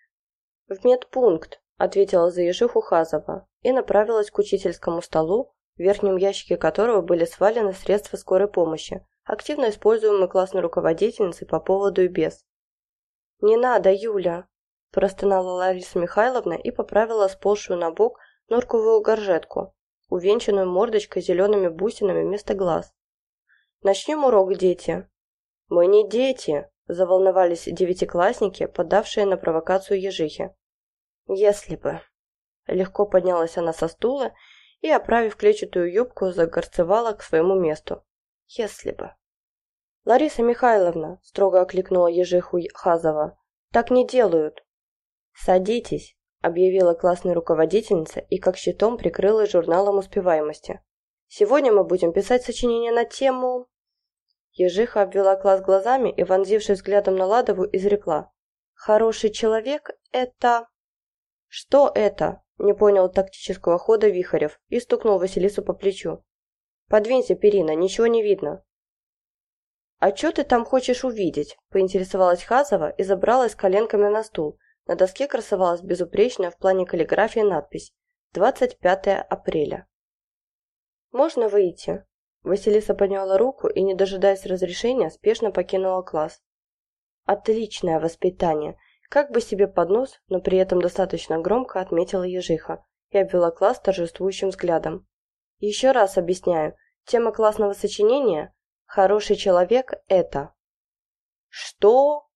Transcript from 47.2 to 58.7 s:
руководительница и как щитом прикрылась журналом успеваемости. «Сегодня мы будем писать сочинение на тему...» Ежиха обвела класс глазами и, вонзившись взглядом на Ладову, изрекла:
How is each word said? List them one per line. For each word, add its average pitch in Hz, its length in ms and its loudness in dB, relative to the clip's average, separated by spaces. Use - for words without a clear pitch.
руководительница 165 840 -2
и - 180 -6
как 185 200 0
щитом 214 400 -2
прикрылась 208 540 0
журналом 185 460 2
успеваемости. 180 840 -4
«Сегодня 247 440 2
мы 190 140 6
будем 170 260 0
писать 247 320 0
сочинение 233 480 -4
на 233 140 0
тему...» 254 600 -4
Ежиха 185 500 0
обвела 196 360 2
класс 190 240 2
глазами 202 480 2
и, - 140 -2
вонзившись 190 560 0
взглядом 196 360 0
на 185 100 0
Ладову, 208 400 0
изрекла: 190 640 -2